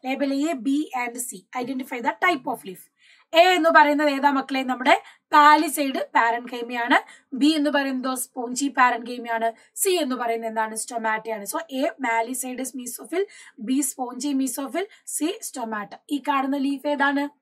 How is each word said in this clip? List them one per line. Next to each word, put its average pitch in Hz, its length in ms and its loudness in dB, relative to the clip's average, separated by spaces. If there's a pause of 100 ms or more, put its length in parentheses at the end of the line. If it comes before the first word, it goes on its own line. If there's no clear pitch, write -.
Label 277 220 -2
A, 285 220 0
B 262 160 -4 (340)
and 247 140 -8
C. 208 220 -10 (240)
Identify 254 360 -8
the 269 140 -2 (140)
type 311 260 0
of 226 140 -6
leaf. 185 160 -14 (520)
എ 330 80 8
എന്ന് 359 340 6
പറയുന്നത് 294 320 6
ഏതാ 277 220 2
മക്കളെ? 262 320 -2
നമ്മുടെ 254 400 2 (320)
palisade 302 640 6
parenchyma-യാണ്. 240 1000 0 (380)
B 254 100 4
എന്ന് 302 240 4
പറയുന്നത് 262 480 -2
spongy 254 500 -6
parenchyma-യാണ്. 240 840 0 (220)
സി - 140 -2
എന്ന് 302 280 0
പറയുന്നത് 226 340 -4
എന്താണ്? 220 240 -2
stomata-യാണ്. 220 720 -6
So 302 160 -6 (100)
എ 262 120 -4
palisade 254 800 -4
mesophyll, 262 600 -6 (340)
B 262 320 -2
spongy 262 420 -6 (100)
mesophyll, 277 440 -4 (200)
സി 359 400 -6
stomata. 220 500 -8 (140)
ഈ 285 180 -4
കാണുന്ന 269 280 0
leaf 277 300 -2
ഏതാണ്? 285 420 0 (140)